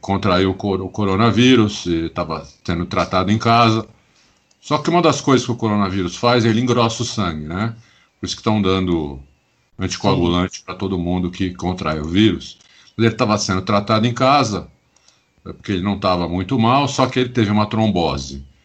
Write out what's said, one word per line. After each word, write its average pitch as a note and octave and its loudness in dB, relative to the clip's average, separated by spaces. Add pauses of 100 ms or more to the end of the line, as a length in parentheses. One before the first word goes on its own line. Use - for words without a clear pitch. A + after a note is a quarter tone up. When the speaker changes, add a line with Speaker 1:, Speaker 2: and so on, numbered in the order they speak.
Speaker 1:
contraiu F#2+ 2
o F#2 -2
cor-, F#2+ -4
o F#2+ -8
coronavírus G#2+ 2
e E2 -2
tava D#2 -8 (180)
sendo E2+ -4
tratado F#2 0
em A2 4
casa. A2+ 4 (760)
Só D3 -2
que C#3+ -6
uma E3+ 2
das D3+ 4
coisas B2+ 4
que B2 -4
o A2 -4
coronavírus G2 -2
faz, A#2+ 2
ele A2+ 2
engrossa A#2+ 0
o A2+ -4
sangue, D#2 -4
né? G#2+ -4 (460)
Por F#2 -8
isso - -8
que - -16
tão G#2+ 2
dando F2 -2 (580)
anticoagulante F2+ 0
Speaker 2:
Sim. - -20
Speaker 1:
pra F2+ -12
todo F#2+ -4
mundo F2+ -2
que F#2 -4
contrai E2+ -4
o D2+ -6
vírus. F#2+ 0 (380)
Mas A2+ 2
ele A2 0
tava G#2+ 2
sendo F#2+ -2
tratado G#2 0
em B2 -2
casa, A#2+ 0 (760)
é, F2+ -14
porque - -8
ele F2+ -2
não G2+ -2
tava F2+ 0
muito F#2+ -2
mal, B2+ 2
só C#3 2
que B2+ -4
ele B2 0
teve A#2 2
uma G#2 2
trombose D2+ -2 (200)